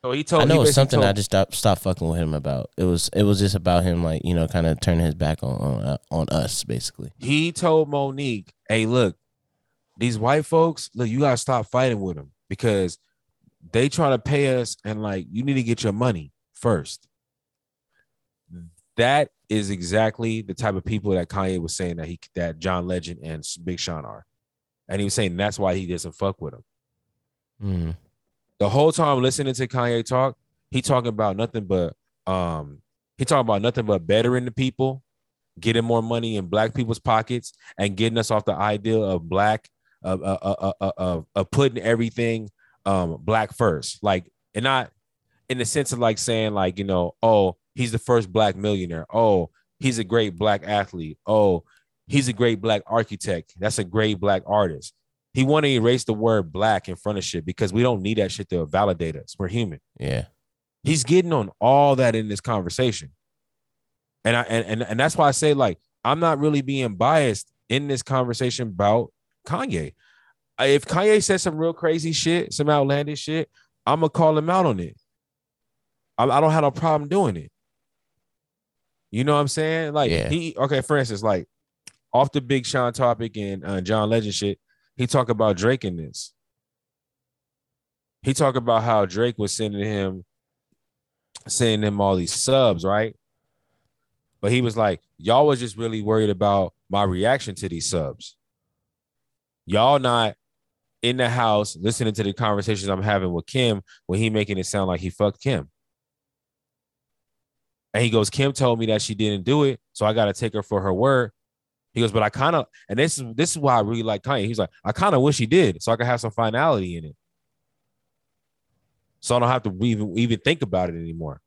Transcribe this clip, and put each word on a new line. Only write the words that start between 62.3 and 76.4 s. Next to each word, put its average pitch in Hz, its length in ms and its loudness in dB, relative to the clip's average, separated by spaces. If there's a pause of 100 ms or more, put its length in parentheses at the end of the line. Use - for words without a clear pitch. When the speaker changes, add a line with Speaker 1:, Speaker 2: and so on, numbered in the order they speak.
Speaker 1:
conversation. 104 720 -2 (1120)
And 117 100 4
I, 120 60 0
and, 113 240 -2
and, 110 180 -4
and 110 160 -4
that's 151 160 2
why 147 140 4
I - 20 4
say, 151 220 2
like, 120 260 0 (240)
I'm 143 160 0
not 165 180 2
really 147 240 2
being 127 340 -4
biased 127 540 2 (200)
in 139 180 -2
this 131 160 -4
conversation 123 640 -2
about 101 460 2 (340)
Kanye. 151 460 -4 (640)
I, 131 80 2
if 143 200 4
Kanye 208 380 4
says 190 180 2
some 165 140 -2
real 165 160 0
crazy 165 400 -2
shit, 165 400 0
some 147 180 0
outlandish 143 520 2
shit, 156 280 -4 (360)
I'ma 156 240 2
call 156 280 4
him 151 120 0
out 185 160 2
on 104 160 0
it. 82 160 -10 (1200)
I, 117 80 4
I 135 160 4